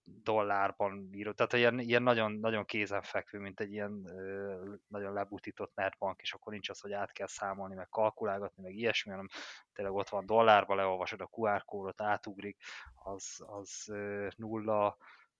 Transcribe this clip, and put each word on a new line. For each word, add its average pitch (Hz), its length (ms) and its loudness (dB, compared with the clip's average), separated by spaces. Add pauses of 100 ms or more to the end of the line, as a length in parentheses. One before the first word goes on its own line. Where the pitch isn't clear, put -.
dollárban 101 1080 0
írod. 101 220 -6
Tehát - 180 2
ilyen, 120 260 6
ilyen 120 240 4
nagyon, 113 300 4
nagyon 107 320 0
kézenfekvő, 101 760 -4
mint 98 220 -8
egy 104 120 -6
ilyen, 104 340 -4
ö, 95 680 -8 (140)
nagyon 101 240 -6
lebutított 101 640 -6
netbank, 95 460 -2
és - 120 -8
akkor 107 200 -12
nincs 104 160 -8
az, 98 120 -12
hogy 101 120 -10
át 101 200 -4
kell - 140 -6
számolni, 98 480 -6
meg 92 140 -10
kalkulálgatni, 101 720 0
meg 95 120 -10
ilyesmi, 110 360 0
hanem 95 180 -8 (440)
tényleg 98 220 -4
ott 98 140 0
van 98 180 -2
dollárban, 104 500 8
leolvasod 95 440 0
a 95 100 -8
Q 113 160 -2
R 101 180 2
kódot, 95 360 -8
átugrik, 101 560 -2 (380)
az, - 520 -10
az, 101 420 -10
ö, 101 480 -4
nulla 107 600 2 (420)